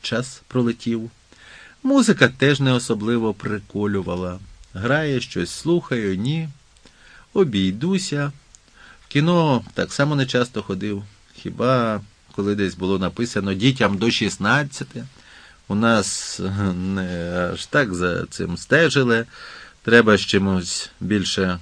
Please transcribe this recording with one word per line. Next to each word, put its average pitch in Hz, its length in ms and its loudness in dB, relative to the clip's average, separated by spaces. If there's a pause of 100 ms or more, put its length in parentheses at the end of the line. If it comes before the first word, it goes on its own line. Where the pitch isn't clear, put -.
час - 460 -6
пролетів. 117 600 -2 (720)
Музика 254 460 4
теж 139 320 2
не 135 120 4
особливо 113 640 0
приколювала. 98 1040 -4 (360)
Грає 135 460 0
щось, - 300 -4
слухаю, 123 680 -2
ні. 151 320 -2 (840)
Обійдуся. 143 1000 0 (720)
В - 20 -20
кіно 156 560 2 (100)
так - 180 -2
само 147 240 0
не 135 100 2
часто 120 360 -2
ходив. 101 420 -4 (300)
Хіба 113 680 0 (320)
коли 101 220 -2
десь 98 200 0
було 92 240 0
написано 98 560 -2
«дітям 104 440 2
до 113 120 2
шістнадцяти». 117 920 -2 (640)
У 101 60 -4
нас, 107 680 0
е, 95 320 -2
не 90 600 -4 (200)
аж 92 140 -10
так 123 280 0
за 87 320 -2
цим 87 300 -6
стежили. 131 680 2 (560)
Треба 110 340 8
з 98 40 4
чимось 95 680 0 (100)
більше 92 600 0